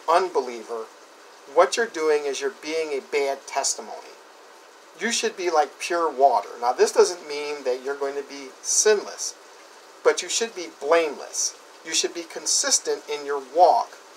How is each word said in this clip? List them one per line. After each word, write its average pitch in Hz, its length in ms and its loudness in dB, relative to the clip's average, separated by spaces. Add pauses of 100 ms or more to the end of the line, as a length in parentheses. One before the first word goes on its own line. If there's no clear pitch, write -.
unbeliever, 123 800 0 (720)
what 185 200 6
you're 233 120 0
doing 156 380 0
is 135 140 -4
you're 139 120 -2
being 156 400 -6
a 135 80 -2
bad 139 480 -2
testimony. - 640 -6 (880)
You 220 120 -2
should 226 240 -2
be 180 140 -2
like 151 300 2
pure 170 280 0
water. 131 420 4 (100)
Now, 120 120 2
this 196 200 4
doesn't 175 360 4
mean 147 360 -6
that 127 200 -2
you're 139 120 -4
going 139 180 -4
to 143 80 -6
be 139 280 -12 (120)
sinless, - 720 0 (680)
but 156 180 4
you 180 80 -6
should 226 240 -2
be 170 160 -10 (100)
blameless. 147 760 0 (280)
You 160 120 -6
should 175 180 0
be 170 80 -10
consistent 156 880 -2
in 147 160 -8
your 143 140 -4
walk 135 580 4 (200)